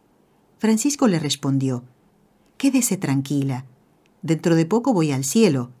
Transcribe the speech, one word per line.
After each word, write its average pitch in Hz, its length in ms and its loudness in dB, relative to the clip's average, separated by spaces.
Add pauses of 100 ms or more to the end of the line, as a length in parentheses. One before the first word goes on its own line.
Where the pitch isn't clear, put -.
(580)
Francisco 226 500 0
le 175 120 2
respondió: 135 640 -2 (760)
"Quédese 247 400 0
tranquila, 135 680 -2 (560)
dentro 160 340 0
de 165 100 4
poco 240 280 0
voy 160 180 0
al 135 120 -2
cielo 139 560 2